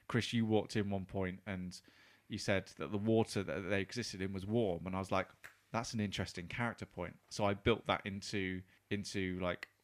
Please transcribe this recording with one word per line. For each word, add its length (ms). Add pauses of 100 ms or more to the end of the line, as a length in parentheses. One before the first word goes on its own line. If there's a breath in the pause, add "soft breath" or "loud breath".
Chris, 240
you 140
walked 320
in 120
one 140
point 420
and 320 (520 soft breath)
you 80
said 300 (100)
that 160
the 40
water 460
that 260
they 120
existed 400
in 100
was 140
warm, 420
and 80
I 40
was 120
like, 160 (440)
"That's 220
an 60
interesting 480
character 380
point." 300 (140)
So 160
I 80
built 340
that 180
into, 560 (280 soft breath)
into, 520
like, 260 (160)